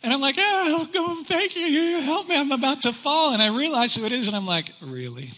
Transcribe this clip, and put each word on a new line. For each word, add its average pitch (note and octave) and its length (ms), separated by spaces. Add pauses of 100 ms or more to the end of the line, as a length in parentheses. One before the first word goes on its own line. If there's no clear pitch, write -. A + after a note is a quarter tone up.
And A#3+ 100
I'm C4+ 80
like, C4+ 160
Oh, F4+ 560
go, E4+ 300
thank F#4 320
you. E4+ 100
You E4+ 360
help D#4+ 260
me. F4 100
I'm C#4+ 140
about C4+ 320
to A#3+ 100
fall. D4+ 400
And G#3+ 80
I G#3+ 140
realize B3 400
who A3+ 100
it A3 60
is. B3 160
And G#3 80
I'm G3 100
like, E3+ 260 (100)
Really? B2+ 560